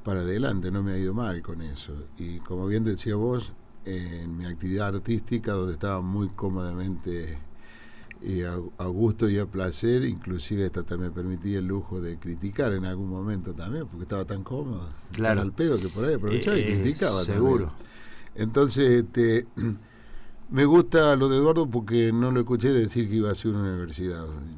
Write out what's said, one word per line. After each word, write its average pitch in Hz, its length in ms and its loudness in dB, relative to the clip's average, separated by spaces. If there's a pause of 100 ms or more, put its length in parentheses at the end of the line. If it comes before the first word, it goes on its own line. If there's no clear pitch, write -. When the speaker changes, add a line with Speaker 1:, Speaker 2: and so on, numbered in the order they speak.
Speaker 1:
para 95 160 0
adelante. 92 500 0
No 98 120 0
me 98 100 0
ha 92 60 0
ido 95 140 0
mal 104 300 -2
con 82 200 -6
eso, 73 320 -8 (240)
y 85 220 -6
como 92 260 -4
bien 107 180 2
decía 104 320 0
vos, 120 360 -2 (320)
en 85 520 -6
mi 85 80 -6
actividad 92 440 -2
artística, 107 640 -2
donde 92 200 -2
estaba 92 300 -2
muy 98 280 -2
cómodamente 90 1080 -4 (840)
y 90 220 -2
a, 87 120 -4 (240)
a 90 80 -4
gusto 107 420 2
y 101 100 2
a 101 80 0
placer, 98 580 0
inclusive 95 600 -2
hasta, 87 140 -2
hasta 87 160 -4
me 90 140 -2
permití 92 440 -4
el 92 120 0
lujo 95 340 -4
de 85 180 -6
criticar 98 540 -2
en 92 120 -2
algún 92 240 -4
momento 95 460 -4
también, 113 320 -6
porque 87 160 -12
estaba 95 220 -4
tan 98 180 -6
cómodo, 117 460 -6 (240)
Speaker 2:
Claro. 107 280 2
Speaker 1:
tan 98 80 0
al 95 60 -6
pedo, 151 240 2
que 92 100 -2
por 107 160 -4
ahí 151 100 2
aprovechaba 120 420 2
y 143 60 4
Speaker 2:
Eh, 104 180 2
Speaker 1:
criticaba 110 440 2
Speaker 2:
seguro. 107 420 4
Speaker 1:
también. - 220 -10 (460)
Entonces, 123 680 4
este, 117 500 4
<clears throat> - 960 -8
me 135 140 6
gusta 160 500 8
lo 135 140 4
de 135 80 4
Eduardo 156 340 6
porque 113 420 2
no 123 200 4
lo 123 80 4
escuché 120 320 2
decir 113 360 2
que 104 60 -2
iba 107 140 2
a 101 40 0
hacer 107 200 -2
una 101 80 0
universidad. 87 640 -4 (340)